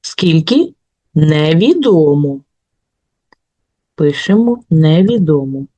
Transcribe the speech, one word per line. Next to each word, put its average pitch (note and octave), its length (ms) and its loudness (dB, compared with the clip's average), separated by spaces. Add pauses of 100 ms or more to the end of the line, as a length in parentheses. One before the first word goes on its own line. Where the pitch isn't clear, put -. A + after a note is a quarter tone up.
Скільки? F3+ 720 -2 (400)
Невідомо. D#3 1300 0 (1500)
Пишемо G#3+ 760 -2
невідомо. D#3 960 0 (120)